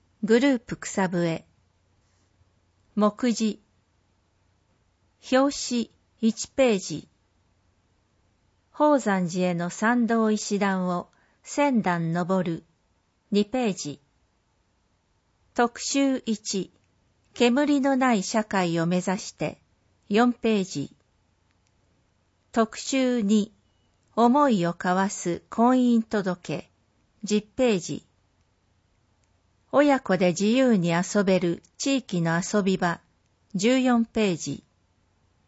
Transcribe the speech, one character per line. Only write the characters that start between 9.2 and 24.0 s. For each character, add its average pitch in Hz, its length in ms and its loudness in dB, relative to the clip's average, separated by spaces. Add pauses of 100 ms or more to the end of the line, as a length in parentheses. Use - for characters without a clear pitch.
寺 180 220 -2
へ 175 40 -2
の 170 160 -4
参 233 360 0
道 226 240 0
石 208 280 -4
段 190 300 -2
を 175 200 -4 (340)
千 277 400 0
段 170 300 -2
登 180 300 0
る。 165 220 -6 (680)
二 208 140 2
ペ 247 240 -2
ー 185 60 -2
ジ。 - 260 -10 (1500)
特 240 260 0
集 269 460 0
一、 - 460 -6 (600)
煙 277 480 2
の 269 140 2
な 254 200 2
い 190 80 0
社 214 220 -2
会 170 360 0
を 165 60 0
目 180 100 0
指 185 220 -2
し - 140 -14
て。 - 280 -8 (480)
四 233 240 2
ペ 220 300 0
ー - 20 -4
ジ。 - 320 -10 (1500)
特 220 280 -2
集 254 420 0
二、 208 320 0 (640)